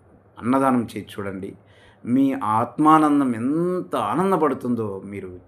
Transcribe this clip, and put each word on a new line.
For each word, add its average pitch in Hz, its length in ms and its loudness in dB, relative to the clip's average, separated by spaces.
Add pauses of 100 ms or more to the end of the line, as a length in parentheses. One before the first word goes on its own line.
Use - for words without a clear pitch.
(380)
అన్నదానం 127 440 0
చేసి 107 280 -10
చూడండి. 98 460 -10 (500)
మీ 135 260 2
ఆత్మానందం 139 1000 4
ఎంత 165 640 -2
ఆనందపడుతుందో 120 1080 -2
మీరు 95 440 -14